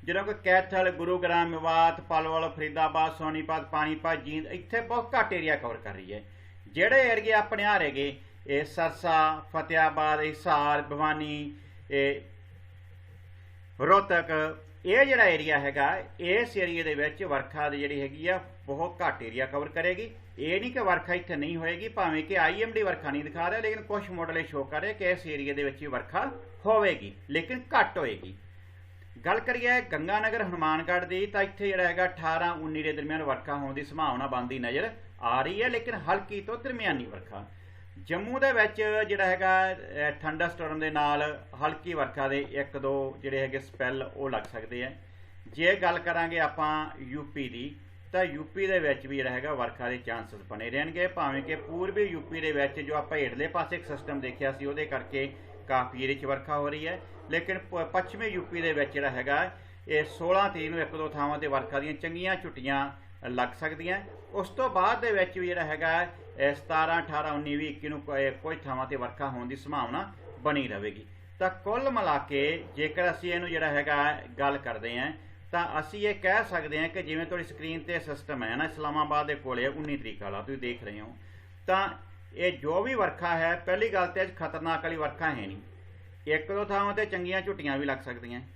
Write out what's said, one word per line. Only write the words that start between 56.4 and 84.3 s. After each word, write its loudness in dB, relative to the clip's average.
ਹੋ 0
ਰਹੀ -4
ਹੈ, -4
ਲੇਕਿਨ -2
ਪ-, -4
ਪੱਛਮੀ -2
ਯੂ -2
ਪੀ -4
ਦੇ 4
ਵਿੱਚ 2
ਜਿਹੜਾ 0
ਹੈਗਾ, 2
ਇਹ 4
ਸੋਲਾਂ 4
ਤਰੀਕ -4
ਨੂੰ -2
ਇੱਕ -2
ਦੋ -2
ਥਾਵਾਂ 0
'ਤੇ -2
ਵਰਖਾ 0
ਦੀਆਂ -4
ਚੰਗੀਆਂ -2
ਝੁੱਟੀਆਂ -2
ਲੱਗ 0
ਸਕਦੀਆਂ। -2
ਉਸ -2
ਤੋਂ 0
ਬਾਅਦ 4
ਦੇ 2
ਵਿੱਚ 2
ਵੀ -2
ਜਿਹੜਾ 0
ਹੈਗਾ, 2
ਇਹ 4
ਸਤਾਰਾਂ, 2
ਅਠਾਰਾਂ, -2
ਉੱਨੀ, -2
ਵੀਹ, -2
ਇੱਕੀ -8
ਨੂੰ -6
ਕੋ-, -4
ਇਹ 4
ਕੁਝ -4
ਥਾਵਾਂ -2
'ਤੇ -4
ਵਰਖਾ -4
ਹੋਣ -6
ਦੀ -6
ਸੰਭਾਵਨਾ -4
ਬਣੀ 2
ਰਹੇਗੀ। -6
ਤਾਂ 2
ਕੁੱਲ 2
ਮਿਲਾ 2
ਕੇ 0
ਜੇਕਰ 2
ਅਸੀਂ -4
ਇਹਨੂੰ -2
ਜਿਹੜਾ 0
ਹੈਗਾ 2
ਗੱਲ 2
ਕਰਦੇ -4
ਹਾਂ, -2
ਤਾਂ 0
ਅਸੀਂ -2
ਇਹ 2
ਕਹਿ 4
ਸਕਦੇ -2
ਹਾਂ 0
ਕਿ -4
ਜਿਵੇਂ -4
ਤੁਹਾਡੀ -4
ਸਕਰੀਨ -8
'ਤੇ -4
ਸਿਸਟਮ -6
ਹੈ -2
ਨਾ, 0
ਇਸਲਾਮਾਬਾਦ 0
ਦੇ 0
ਕੋਲੇ -2
ਉੱਨੀ -2
ਤਰੀਕ -8
ਵਾਲਾ -6
ਤੁਸੀਂ -8
ਦੇਖ -6
ਰਹੇ -8
ਹੋ, -14
ਤਾਂ 4
ਇਹ 0
ਜੋ 2
ਵੀ 0
ਵਰਖਾ 0
ਹੈ, 4
ਪਹਿਲੀ 2
ਗੱਲ 2
ਤਾਂ -2
ਅੱਜ -4